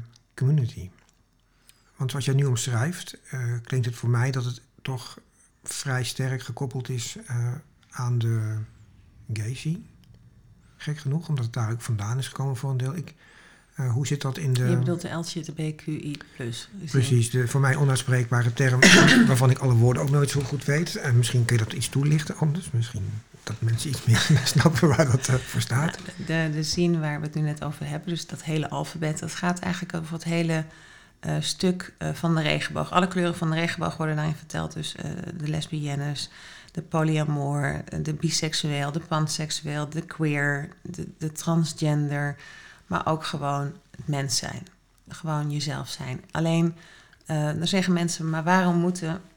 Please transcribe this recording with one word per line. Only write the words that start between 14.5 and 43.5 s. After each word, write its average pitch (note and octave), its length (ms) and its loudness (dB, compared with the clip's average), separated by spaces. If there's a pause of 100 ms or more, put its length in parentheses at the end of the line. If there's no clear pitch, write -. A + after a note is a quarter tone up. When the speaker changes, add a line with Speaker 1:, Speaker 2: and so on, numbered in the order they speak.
Speaker 1:
de B2 120 2
Speaker 2:
Je B2 120 4
bedoelt E3+ 240 0
de - 80 -8
L E3 140 -4
G D#3 320 -8
B D#3 220 -4
Q - 100 -14
I D3 320 -6 (180)
plus A#2 320 -8 (160)
scene. D3+ 60 -8
Speaker 1:
Precies, A#2+ 400 4
de B2 180 0
voor C3+ 120 2
mij C3+ 160 4
onuitspreekbare B2 760 2
term, B2+ 280 4 (240)
<coughs> A#3+ 220 8
waarvan C3 240 6
ik - 80 4
alle B2+ 160 2
woorden B2 280 6
ook C#3 80 0
nooit C#3+ 200 4
zo - 100 0
goed B2 240 -4
weet. D3+ 320 0
En C3 200 2
misschien A#2+ 280 4
kun A#2 120 4
je A2 80 4
dat - 80 -6
iets - 160 -4
toelichten D3+ 480 0
anders. D#3 340 0
Misschien A2+ 380 -2 (340)
dat - 180 -8
mensen A2+ 300 0
iets A#2+ 140 -6
meer A#2+ 400 6
<laughs> - 0 -
snappen D#3+ 440 4
waar C#3+ 220 4
dat, - 180 2
eh, B2+ 60 4
voor - 260 -2
staat. C#3 380 0
Speaker 2:
Nou, - 180 -12
de, - 80 -10
de, D#3+ 300 0
de D#3 80 -2
scene E3+ 360 2
waar D3+ 220 -2
we D#3 60 -6
het D3+ 80 -8
nu D#3 80 0
net D3+ 220 -2
over D3 240 -6
hebben, D3+ 200 -6
dus E3+ 180 -4
dat - 160 -10
hele D#3 280 -2
alfabet, D3+ 480 -4
dat D#3+ 160 -8
gaat F3+ 240 -2
eigenlijk F3+ 360 -6
over D#3+ 180 -6
het E3 120 -8
hele, E3 400 0 (560)
eh, D3+ 200 -2
stuk, F3+ 580 -2
eh, D#3 140 -4
van E3 220 0
de D#3+ 80 0
regenboog. D3+ 480 -2
Alle F3+ 180 2
kleuren F3 280 -2
van E3 140 -2
de D#3+ 60 0
regenboog E3 400 -2
worden D#3 200 -2
daarin D3+ 180 -2
verteld. D#3+ 380 -6
Dus, D3+ 220 -8
eh, - 160 -8 (260)
de D3+ 120 -6
lesbiennes, D3 840 -4 (420)
de D#3+ 100 -8
polyamoor, D3 1000 0
eh, D#3 180 -8
de D3+ 120 -2
biseksueel, D3+ 760 -2
de E3 80 -4
panseksueel, D3+ 880 -2
de D#3 120 -4
queer, C#3+ 680 0 (140)
de, - 260 -10 (100)
de D#3 140 -4
transgender, D3 1040 0 (500)
maar E3+ 200 -2
ook D#3+ 180 0
gewoon C#3+ 480 -4 (180)